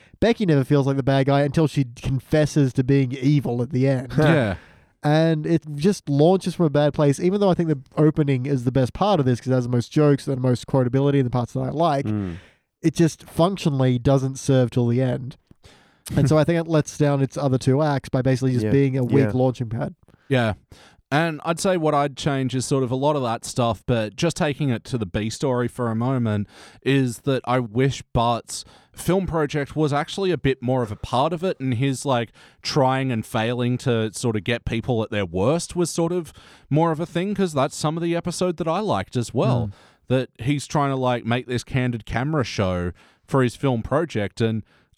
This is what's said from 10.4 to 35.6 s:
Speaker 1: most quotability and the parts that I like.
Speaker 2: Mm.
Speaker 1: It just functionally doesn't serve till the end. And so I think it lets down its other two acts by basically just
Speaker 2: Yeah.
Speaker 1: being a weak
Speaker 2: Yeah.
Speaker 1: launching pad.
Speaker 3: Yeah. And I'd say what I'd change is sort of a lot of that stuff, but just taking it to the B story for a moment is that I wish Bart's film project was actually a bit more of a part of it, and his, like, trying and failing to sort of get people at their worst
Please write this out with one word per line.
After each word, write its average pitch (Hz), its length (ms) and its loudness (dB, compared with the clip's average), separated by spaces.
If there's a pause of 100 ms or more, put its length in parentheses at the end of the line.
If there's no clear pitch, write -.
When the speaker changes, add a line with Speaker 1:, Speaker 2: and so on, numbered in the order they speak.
Speaker 1:
most 127 280 0
quotability 135 480 2
and 135 100 2
the 117 40 -4
parts 120 240 -4
that 131 60 -4
I 131 100 -4
like. 147 360 0
Speaker 2:
Mm. 101 300 -4 (460)
Speaker 1:
It 160 120 2
just - 300 0
functionally 139 760 0
doesn't 135 400 2
serve 127 320 2
till 120 160 0
the 120 160 0
end. 127 340 -4 (800)
And 143 120 4
so 156 100 6
I 147 60 4
think 170 160 2
it 160 100 -6
lets 156 280 2
down 143 220 2
its 135 160 -2
other 131 220 0
two 135 240 2
acts 143 280 -2
by 131 120 0
basically 131 300 2
just 117 140 0
Speaker 2:
Yeah. 110 40 0
Speaker 1:
being 139 260 4
a 131 80 0
weak 135 220 4
Speaker 2:
Yeah. 104 80 -2
Speaker 1:
launching 127 340 0
pad. 117 260 -6 (340)
Speaker 3:
Yeah. 117 260 0 (560)
And 156 340 0
I'd 165 160 -4
say 185 160 2
what 156 180 2
I'd 143 220 0
change 135 380 -2
is 127 100 -2
sort 135 180 0
of 120 80 -2
a 131 60 -2
lot 147 200 0
of 135 60 -2
that 117 220 -4
stuff, 117 420 -2
but 113 300 -2
just 165 200 -2
taking 147 340 -2
it 110 140 -4
to 135 140 -6
the 110 80 -4
B 107 240 -4
story 123 380 -2
for 120 220 -4
a 110 40 -2
moment 117 540 0 (340)
is 131 380 0
that 131 240 -2
I 123 160 0
wish 123 420 -2 (120)
Bart's 117 500 -2 (300)
film 185 320 -2
project 151 500 -4
was 151 160 0
actually 180 400 -4
a 143 60 -2
bit - 240 -2
more 127 200 0
of 104 80 -6
a 104 60 -10
part 143 380 -2
of 170 100 -6
it, 185 160 -4
and 131 140 -2
his, 131 320 -2
like, 120 240 0 (320)
trying 131 500 0
and 110 120 -2
failing 123 540 -2
to 113 360 -2
sort 113 220 -2
of 101 80 -4
get 120 200 -4
people 113 380 -2
at 104 80 -6
their 104 160 -2
worst 104 500 -2